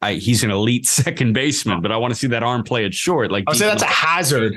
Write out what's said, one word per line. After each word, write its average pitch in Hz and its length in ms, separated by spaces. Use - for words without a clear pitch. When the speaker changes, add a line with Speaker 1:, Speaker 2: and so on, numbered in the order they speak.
Speaker 1:
I, 104 120
he's 117 280
an 110 80
elite 110 360
<laughs> - 20
second 135 440
baseman, 120 480
but 101 120
I 110 40
wanna 120 200
see 139 100
that 117 160
arm 120 220
play 117 200
at 98 80
short." 120 380
Like, 98 160
Speaker 2:
I'll 151 80
say 208 120
that's 208 180
a - 20
Speaker 1:
DeYoung - 40
Speaker 2:
hazard. 143 680